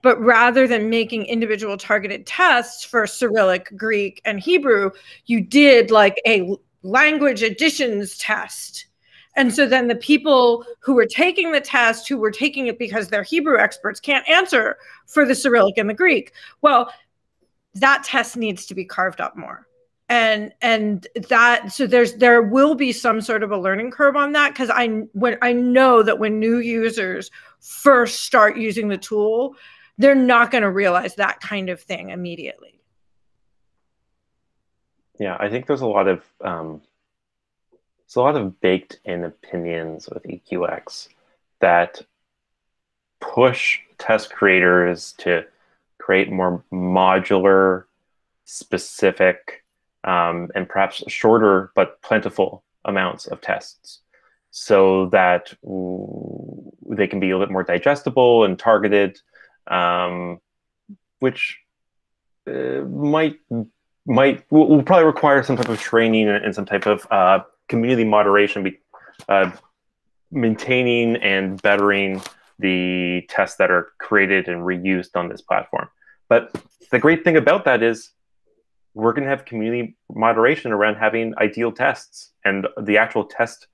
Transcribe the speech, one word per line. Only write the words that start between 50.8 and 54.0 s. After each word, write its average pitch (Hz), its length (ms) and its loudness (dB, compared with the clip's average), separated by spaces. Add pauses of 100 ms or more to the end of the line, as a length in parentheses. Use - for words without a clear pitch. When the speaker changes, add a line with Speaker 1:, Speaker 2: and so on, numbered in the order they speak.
Speaker 2:
shorter 107 680 2
but - 260 -2
plentiful - 600 -4 (220)
amounts 92 420 -4
of - 120 -12
tests, - 600 -10 (500)